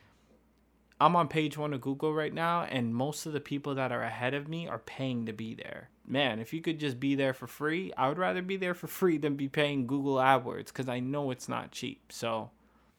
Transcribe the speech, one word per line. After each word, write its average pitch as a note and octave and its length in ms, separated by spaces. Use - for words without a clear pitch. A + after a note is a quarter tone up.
I'm D#3 160
on E3 120
page D3+ 300
one D3+ 160
of C3 80
Google C#3 320
right D3+ 200
now, E3+ 300
and A#2 320
most C#3 300
of D#3 80
the C#3+ 80
people C#3+ 340
that C3 160
are A#2 120
ahead A#2 300
of C#3+ 140
me E3 200
are A#2 120
paying B2+ 460
to A2+ 80
be A2 200
there. - 360
Man, B2+ 320
if A#2 140
you E3 80
could D#3+ 180
just C#3 200
be C#3 160
there C3+ 180
for B2 140
free, D#3+ 500
I C3 100
would D3+ 100
rather F#3 240
be F#3+ 160
there F3+ 160
for F3 140
free E3 300
than D3 180
be C#3 140
paying C#3+ 360
Google C#3 300
AdWords, C3 580
'cause B2+ 160
I B2 100
know C3+ 320
it's - 180
not A#2+ 220
cheap, - 400
so. A2 400